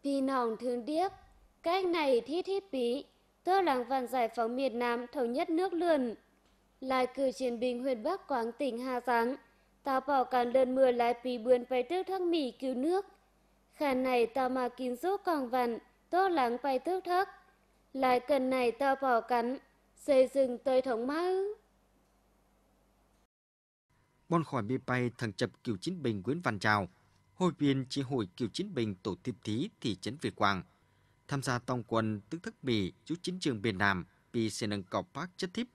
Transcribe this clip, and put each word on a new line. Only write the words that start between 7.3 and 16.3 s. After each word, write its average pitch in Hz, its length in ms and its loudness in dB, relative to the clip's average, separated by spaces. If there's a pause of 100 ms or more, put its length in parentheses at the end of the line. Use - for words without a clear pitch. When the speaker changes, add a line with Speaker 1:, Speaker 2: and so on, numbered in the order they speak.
Speaker 1:
chiến 240 240 -2
binh 247 220 -2
huyện 254 200 -2
Bắc 339 260 -4
Quảng 233 300 -2
tỉnh 233 200 -2
Hà 254 280 -4
Giang, 240 300 2 (460)
tao 262 180 0
bỏ 262 240 2
cản 247 280 0
đơn 254 220 4
mưa 262 160 6
lại 240 240 2 (100)
pì 247 140 -2
bươn 247 260 4
phải 247 180 0
tước 349 240 -2
thác 370 140 -4
Mỹ 330 380 0
cứu 262 160 -2
nước. 339 320 0 (680)
Khả 277 200 0
này 254 320 2
tao 254 220 0
mà 254 280 -2
kín 247 200 -4
rũ 381 280 0
còn 285 240 0
vặn, 240 300 0 (320)
tơ 381 180 4
làng 254 340 2